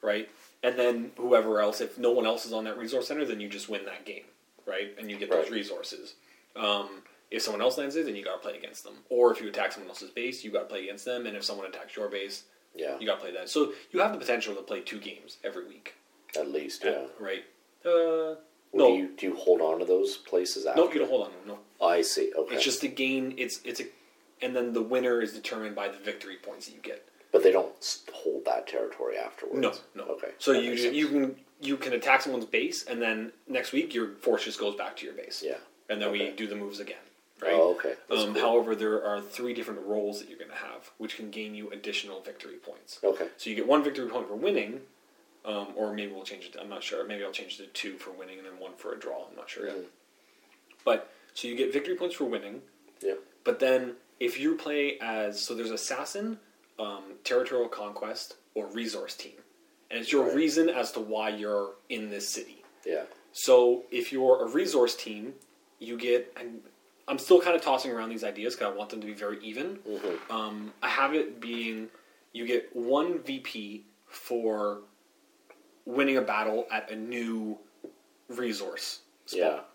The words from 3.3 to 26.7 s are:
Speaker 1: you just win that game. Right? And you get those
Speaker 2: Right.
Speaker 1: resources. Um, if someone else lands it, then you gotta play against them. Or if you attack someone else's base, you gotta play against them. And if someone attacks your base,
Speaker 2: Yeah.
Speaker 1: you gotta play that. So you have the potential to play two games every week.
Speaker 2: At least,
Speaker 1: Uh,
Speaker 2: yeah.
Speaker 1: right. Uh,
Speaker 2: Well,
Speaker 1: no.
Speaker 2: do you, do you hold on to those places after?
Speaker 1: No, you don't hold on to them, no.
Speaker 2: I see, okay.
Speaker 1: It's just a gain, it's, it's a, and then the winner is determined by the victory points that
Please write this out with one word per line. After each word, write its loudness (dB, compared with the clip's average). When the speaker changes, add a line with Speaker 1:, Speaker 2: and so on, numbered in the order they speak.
Speaker 1:
you -8
just -10
win -4
that -10
game. -12
Right? -4
And -10
you -8
get -4
those 6
Speaker 2:
Right. -6
Speaker 1:
resources. -6
Um, 0
if -2
someone -2
else 4
lands -4
it, 0
then -4
you -8
gotta -6
play -8
against -14
them. -18
Or 8
if 0
you -4
attack 0
someone -12
else's -12
base, -6
you -10
gotta 2
play -6
against -10
them. -4
And -6
if -8
someone -6
attacks -12
your -2
base, -6
Speaker 2:
Yeah. -4
Speaker 1:
you -6
gotta 0
play -8
that. -8
So 2
you 2
have 4
the -6
potential -2
to -10
play -6
two -10
games -14
every -8
week. -16
Speaker 2:
At -2
least, -4
Speaker 1:
Uh, 4
Speaker 2:
yeah. -2
Speaker 1:
right. -6
Uh, 2
Speaker 2:
Well, 4
Speaker 1:
no. 10
Speaker 2:
do 10
you, 0
do -6
you 0
hold 6
on 4
to 0
those 4
places 0
after? 4
Speaker 1:
No, 8
you 0
don't 2
hold 2
on -10
to -16
them, -16
no. -2
Speaker 2:
I 6
see, 2
okay. 0
Speaker 1:
It's 2
just 0
a 0
gain, -2
it's, -6
it's -8
a, -8
and -4
then 0
the 2
winner 2
is -2
determined -8
by -4
the -10
victory -10
points -14
that -18